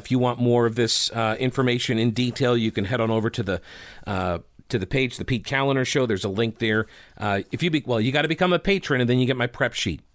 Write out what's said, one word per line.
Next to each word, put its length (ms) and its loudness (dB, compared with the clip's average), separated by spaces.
if 80 -10
you 80 4
want 200 2
more 260 4
of 100 0
this, 360 2
uh, 280 0
information 580 0
in 140 2
detail, 460 2
you 140 0
can 120 -2
head 160 -2
on 100 2
over 200 2
to 120 -2
the, 200 -2
uh, 340 -2
to 100 -2
the 80 -4
page, 300 -2
The 80 -8
Pete 220 -2
Kaliner 400 0
Show. 200 0
There's 200 -2
a 40 -2
link 280 -2
there. 300 0
Uh, 260 -2
if 100 -4
you 60 2
be-, 160 0
well, 160 0
you 100 0
gotta 160 0
become 240 0
a 80 2
patron, 400 0
and 100 2
then 80 4
you 80 4
get 120 0
my 100 0
prep 260 -2
sheet. 280 -4